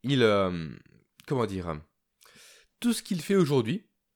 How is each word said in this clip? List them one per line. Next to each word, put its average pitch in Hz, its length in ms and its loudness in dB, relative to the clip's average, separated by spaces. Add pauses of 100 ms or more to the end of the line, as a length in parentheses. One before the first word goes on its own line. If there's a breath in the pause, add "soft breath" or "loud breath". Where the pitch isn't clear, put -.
Il, 131 200 2
euh, 92 460 2 (580)
comment 127 180 -2
dire, 87 340 -6 (1000 soft breath)
tout 240 140 -2
ce - 100 -6
qu'il 175 180 -6
fait 196 140 0
aujourd'hui, 143 500 2 (300)